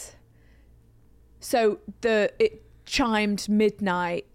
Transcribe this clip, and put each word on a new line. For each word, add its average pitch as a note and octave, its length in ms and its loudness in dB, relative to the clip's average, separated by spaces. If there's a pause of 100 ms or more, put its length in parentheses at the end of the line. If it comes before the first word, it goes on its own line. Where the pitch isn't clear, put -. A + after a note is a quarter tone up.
(1400)
so A3 380 0 (220)
the, A3 380 2
it - 240 0 (240)
chimed G#3+ 640 0
midnight G3 880 0